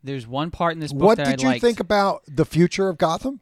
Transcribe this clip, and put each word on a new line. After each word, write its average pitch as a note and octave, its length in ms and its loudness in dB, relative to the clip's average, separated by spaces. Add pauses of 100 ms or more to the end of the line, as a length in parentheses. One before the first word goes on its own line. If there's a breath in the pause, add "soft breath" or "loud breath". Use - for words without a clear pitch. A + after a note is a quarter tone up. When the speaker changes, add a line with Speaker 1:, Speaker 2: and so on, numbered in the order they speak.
Speaker 1:
There's C3+ 240 -8
one C#3+ 240 -6
part E3+ 220 -2
in D#3+ 80 -8
this D3 120 -6
book C#3+ 100 -2
Speaker 2:
what G#3+ 160 6
Speaker 1:
that C#3+ 80 -2 (120)
Speaker 2:
did - 20 -6
Speaker 1:
I - 20 -2
Speaker 2:
you C4 80 2
Speaker 1:
liked. B2+ 100 0
Speaker 2:
think A#3+ 180 2
about G3 480 0
the D3 180 0
future F3 440 2
of E3+ 100 -4
Gotham? F#3+ 440 -2